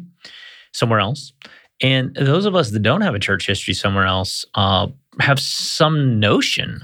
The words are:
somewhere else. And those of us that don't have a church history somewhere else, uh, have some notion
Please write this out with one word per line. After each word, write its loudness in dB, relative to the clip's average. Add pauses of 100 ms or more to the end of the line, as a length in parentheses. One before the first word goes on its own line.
(720)
somewhere 2
else. -4 (480)
And 0
those 2
of 0
us 0
that 0
don't 2
have 0
a -4
church -2
history -2
somewhere 0
else, -2
uh, 2 (320)
have 2
some 0
notion 0